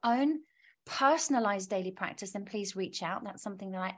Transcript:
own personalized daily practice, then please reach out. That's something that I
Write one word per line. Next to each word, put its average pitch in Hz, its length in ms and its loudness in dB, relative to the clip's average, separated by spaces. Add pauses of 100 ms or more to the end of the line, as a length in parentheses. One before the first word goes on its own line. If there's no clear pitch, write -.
own 277 340 4 (460)
personalized 240 840 4
daily 185 220 0
practice, 190 400 -6
then 202 140 -6
please 196 320 -6
reach 185 260 -4
out. 175 220 -4
That's 190 180 -10
something 196 280 -8
that 185 100 -4
I 190 160 -4